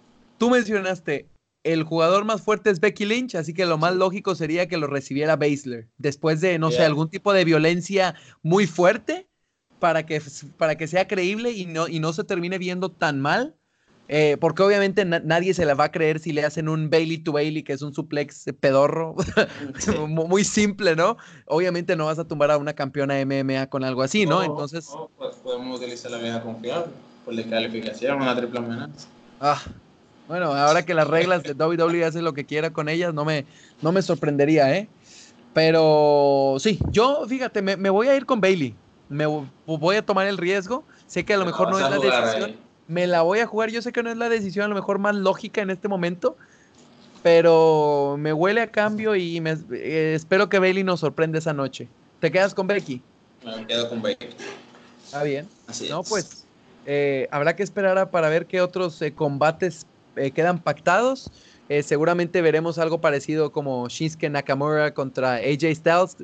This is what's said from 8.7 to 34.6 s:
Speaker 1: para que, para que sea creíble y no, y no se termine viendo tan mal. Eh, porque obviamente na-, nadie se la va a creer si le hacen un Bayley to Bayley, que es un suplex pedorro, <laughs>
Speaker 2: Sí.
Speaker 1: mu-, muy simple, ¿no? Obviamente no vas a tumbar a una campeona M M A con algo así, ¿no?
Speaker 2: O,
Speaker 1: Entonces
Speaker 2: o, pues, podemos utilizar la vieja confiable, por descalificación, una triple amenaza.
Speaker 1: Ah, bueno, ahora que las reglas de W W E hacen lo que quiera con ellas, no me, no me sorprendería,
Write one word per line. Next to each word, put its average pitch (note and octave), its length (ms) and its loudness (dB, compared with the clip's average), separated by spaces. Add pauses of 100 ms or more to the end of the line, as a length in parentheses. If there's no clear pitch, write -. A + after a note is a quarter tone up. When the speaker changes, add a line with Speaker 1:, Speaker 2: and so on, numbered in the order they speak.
Speaker 1:
para D#3+ 260 0
que, D#3 160 -4 (360)
para D#3 180 0
que D#3 100 -6
sea F#3 220 0
creíble G#3 420 -2
y F#3+ 160 -8
no, D#3+ 220 -4
y E3 100 -4
no D#3 140 -2
se G3+ 100 -6
termine F3+ 360 -4
viendo F3+ 300 -4
tan D3+ 320 -2
mal. G3+ 360 -2 (560)
Eh, D3 280 4
porque D#3+ 240 2
obviamente G3+ 400 2
na-, E3+ 160 0
nadie F3 340 2
se E3+ 100 0
la C#3+ 100 2
va D3 100 2
a D#3 80 -2
creer D#3 260 0
si D#3 140 -6
le D3 120 0
hacen D#3 240 -4
un D3+ 220 -2
Bayley D#3+ 280 2
to D#3+ 120 -6
Bayley, D3+ 320 -2
que C#3+ 100 -8
es C#3 80 -6
un D3 140 -10
suplex D3 500 -6 (140)
pedorro, D3 600 2
<laughs> D3 600 -2
Speaker 2:
Sí. - 140 -2
Speaker 1:
mu-, D#3 340 -2
muy F#3+ 160 2
simple, G3+ 540 0
¿no? G3+ 200 2 (300)
Obviamente F3 480 0
no D#3 120 -2
vas D#3 120 -2
a E3 60 -6
tumbar D3 260 0
a D3+ 80 4
una D3 140 -4
campeona C#3 480 -2
M C3+ 180 -2
M C3+ 180 -2
A C3+ 140 -4
con C3 140 -4
algo C3 180 -2
así, F#3+ 240 0
¿no? D#3+ 120 2
Speaker 2:
O, F#3+ 40 0
Speaker 1:
Entonces D3+ 480 -8
Speaker 2:
o, D#3 260 -14
pues, A#2+ 200 -10
podemos B2+ 420 -8
utilizar B2 320 -12
la A#2 80 -8
vieja A#2 240 -6
confiable, A#2 440 -8 (380)
por A#2 120 -8
descalificación, A2+ 840 -4
una B2+ 140 0
triple A#2+ 240 -4
amenaza. A#2+ 480 -10 (340)
Speaker 1:
Ah, C#3+ 220 0 (640)
bueno, F3 200 -4 (100)
ahora D#3 280 4
que F3 80 -4
las D#3 140 4
reglas E3+ 380 2
de D3 100 -8
W D#3+ 220 0
W E3+ 260 2
E - 20 2
hacen E3 200 -2
lo D#3 100 -2
que C3+ 100 -8
quiera D#3 280 -4
con D#3 160 -4
ellas, E3+ 260 -2
no D3 100 -4
me, D3+ 200 -2 (360)
no D#3 120 2
me F#3+ 100 2
sorprendería, D3+ 760 4